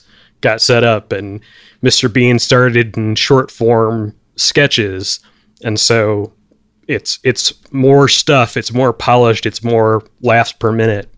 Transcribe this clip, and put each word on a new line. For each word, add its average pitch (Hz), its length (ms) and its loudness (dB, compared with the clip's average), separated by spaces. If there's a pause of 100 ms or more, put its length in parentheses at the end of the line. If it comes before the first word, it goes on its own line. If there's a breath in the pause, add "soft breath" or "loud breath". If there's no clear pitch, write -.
(420 soft breath)
got 113 180 0
set 120 240 2
up. 110 280 0
And 101 280 -8 (440 soft breath)
Mister 127 260 0
Bean 123 300 2
started 120 580 0
in 110 160 -2
short 131 380 0
form 113 640 -2 (220)
sketches. 101 840 -2 (440 soft breath)
And 107 160 -4
so 107 540 0 (540)
it's, - 360 -6
it's - 280 -2 (220)
more 135 340 4
stuff. 131 500 0
It's 113 140 -6
more 123 220 0
polished. 120 540 2
It's - 160 -6
more 110 400 0 (180)
laughs 117 300 2
per 110 200 -4
minute, 113 460 -2